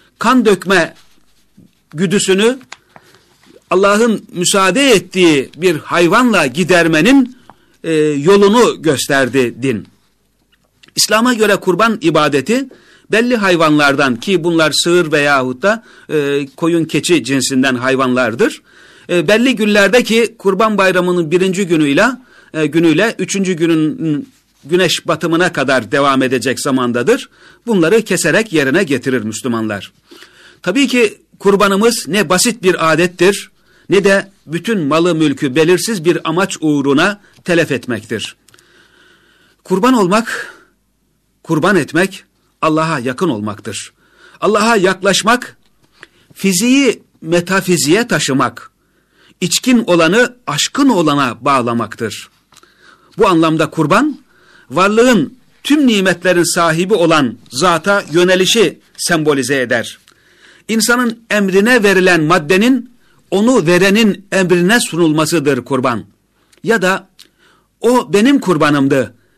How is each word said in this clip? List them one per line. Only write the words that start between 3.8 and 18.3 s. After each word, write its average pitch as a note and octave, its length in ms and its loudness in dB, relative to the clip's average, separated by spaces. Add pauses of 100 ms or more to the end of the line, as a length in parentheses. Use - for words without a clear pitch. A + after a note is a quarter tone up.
müsaade F#3+ 580 0
ettiği E3+ 640 2
bir E3+ 180 0
hayvanla F3 720 2
gidermenin, E3+ 880 2 (460)
e, E3 120 -4
yolunu E3+ 880 2
gösterdi C3+ 800 0
din. A#2 260 -4 (1080)
İslam'a A#3 380 0
göre G#3 220 2
kurban G3 460 -2
ibadeti D#3 640 0 (460)
belli A#3+ 240 0
hayvanlardan, D3+ 800 2
ki F3 280 -4
bunlar D#3+ 280 0
sığır E3+ 400 0
veyahut C#3+ 500 0
da, A3 220 -2 (260)
e, C#3+ 380 -2 (100)
koyun E3 280 0
keçi D#3 380 -2
cinsinden C3 520 -2
hayvanlardır. C3 840 -2 (480)